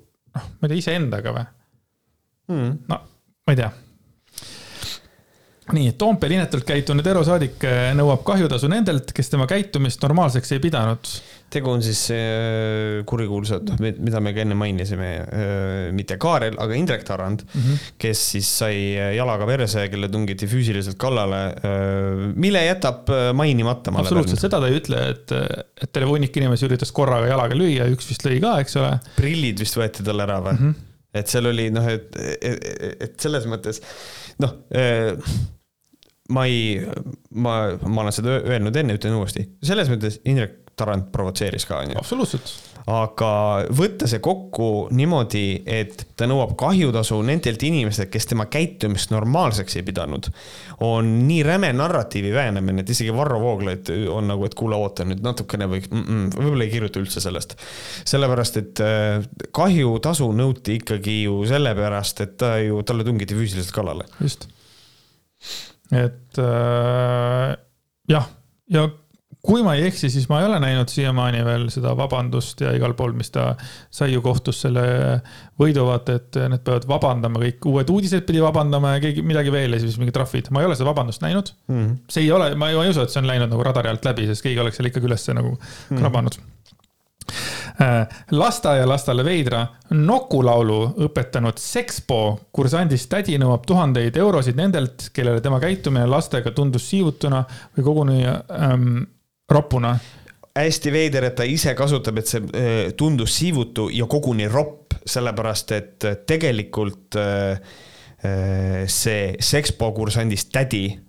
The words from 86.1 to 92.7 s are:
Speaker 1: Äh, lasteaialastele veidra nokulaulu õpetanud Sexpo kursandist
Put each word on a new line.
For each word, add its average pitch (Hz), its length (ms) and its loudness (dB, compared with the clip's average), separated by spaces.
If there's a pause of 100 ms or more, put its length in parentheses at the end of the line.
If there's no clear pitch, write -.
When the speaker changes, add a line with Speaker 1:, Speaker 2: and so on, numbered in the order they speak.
Speaker 1:
Äh, 120 300 4 (260)
lasteaialastele 139 920 2
veidra 127 400 0 (260)
nokulaulu 131 840 4 (300)
õpetanud 127 520 -2
Sexpo - 600 -2 (340)
kursandist 139 580 0